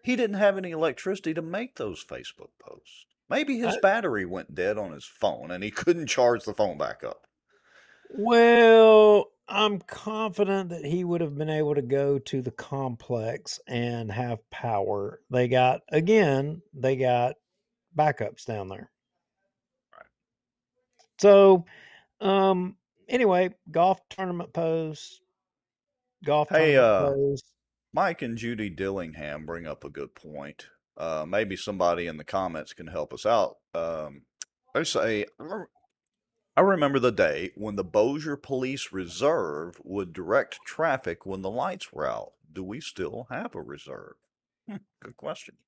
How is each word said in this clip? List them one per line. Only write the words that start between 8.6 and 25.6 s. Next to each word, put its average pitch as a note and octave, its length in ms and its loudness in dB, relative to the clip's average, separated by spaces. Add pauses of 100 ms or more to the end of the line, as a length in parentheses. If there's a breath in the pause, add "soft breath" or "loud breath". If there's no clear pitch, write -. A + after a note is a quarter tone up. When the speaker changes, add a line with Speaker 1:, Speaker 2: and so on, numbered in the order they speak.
Speaker 2:
I'm G#3 320 0
confident G3 920 -4
that E3 160 -10
he F3 180 -2
would E3+ 180 -2
have D3 140 -4
been D3+ 140 -4
able D#3 240 0
to D3 80 0
go C#3 380 0
to C3+ 220 -6
the B2 100 -6
complex A#2+ 1160 -8
and A#2+ 440 -4
have A#2+ 400 -6
power. G2+ 720 -4 (100)
They B2 160 2
got, B2+ 340 2 (100)
again, D#3+ 680 2 (120)
they C3+ 220 0
got B2 400 0 (600)
backups D3 480 -2
down G#2 240 -6
there. G2 220 -16 (1040)
Speaker 1:
Right. - 100 -20 (1120)
Speaker 2:
So, G3 460 8 (560 soft breath)
um, F#3+ 540 0 (320)
anyway, F#3+ 420 2 (220)
golf F3 280 2 (100)
tournament F3 440 -8
post, D#3+ 680 -4 (1000)